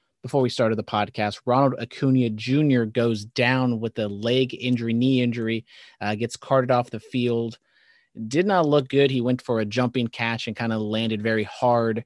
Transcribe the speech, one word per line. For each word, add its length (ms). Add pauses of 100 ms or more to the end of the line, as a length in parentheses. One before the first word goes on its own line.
(220)
before 200
we 80
started 260
the 80
podcast. 640
Ronald 340
Acuna 500
Junior 540
goes 400
down 540
with 200
a 100
leg 500
injury, 340
knee 300
injury, 420 (360)
uh, 160
gets 200
carted 360
off 180
the 100
field. 580 (720)
Did 180
not 200
look 220
good. 220
He 100
went 220
for 180
a 40
jumping 440
catch 400
and 80
kinda 200
landed 460
very 220
hard 600